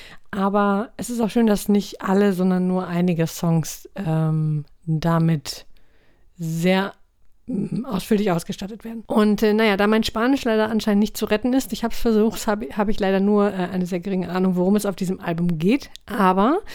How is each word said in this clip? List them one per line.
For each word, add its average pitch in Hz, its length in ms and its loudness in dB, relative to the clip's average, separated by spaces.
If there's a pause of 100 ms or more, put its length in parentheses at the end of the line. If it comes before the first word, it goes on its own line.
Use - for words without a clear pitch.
(300)
Aber 202 640 0
es 196 140 -10
ist 233 100 -4
auch 220 100 0
schön, 233 160 2
dass 202 220 2
nicht 202 340 0
alle, 202 300 2
sondern 185 340 2
nur 185 200 0
einige 175 400 0
Songs, - 680 -2
ähm, 156 720 -2 (200)
damit 165 840 0 (760)
sehr, 180 520 0 (520)
mm, 233 380 -4
ausführlich 208 460 0
ausgestattet 190 540 -6
werden. 226 220 -12
Und, 214 360 2
äh, 214 100 4
naja, 214 240 4
da 202 100 2
mein 220 180 2
Spanisch 254 400 0
leider 220 260 0
anscheinend 208 300 0
nicht 214 180 -2
zu 214 80 -4
retten 214 260 0
ist, 262 220 0
ich - 100 -6
hab's 226 140 -2
versucht, 226 480 2
hab, 208 160 -2 (120)
hab 208 140 0
ich 214 100 2
leider 190 220 2
nur, 202 320 2
äh, 190 40 -6
eine 180 280 -2
sehr 175 160 -4
geringe 185 300 -4
Ahnung, 185 260 0
worum 185 200 2
es 202 100 0
auf 196 100 -4
diesem 180 240 -4
Album 170 380 -2
geht. 208 320 0 (160)
Aber 202 540 2 (140)